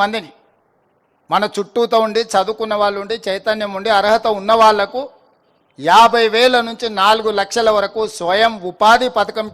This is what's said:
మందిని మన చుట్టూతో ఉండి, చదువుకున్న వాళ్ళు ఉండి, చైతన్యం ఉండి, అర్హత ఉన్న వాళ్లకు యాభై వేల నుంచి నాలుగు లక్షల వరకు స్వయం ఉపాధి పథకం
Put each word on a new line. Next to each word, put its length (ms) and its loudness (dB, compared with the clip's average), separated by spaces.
మందిని 300 -4
మన 140 0
చుట్టూతో 420 -2
ఉండి, 140 -4
చదువుకున్న 500 -2
వాళ్ళు 200 -2
ఉండి, 140 -8
చైతన్యం 500 -4
ఉండి, 120 -2
అర్హత 260 2
ఉన్న 120 0
వాళ్లకు 380 2
యాభై 440 4
వేల 220 2
నుంచి 180 -10
నాలుగు 280 2
లక్షల 360 -2
వరకు 240 -4
స్వయం 340 0
ఉపాధి 460 2
పథకం 380 -4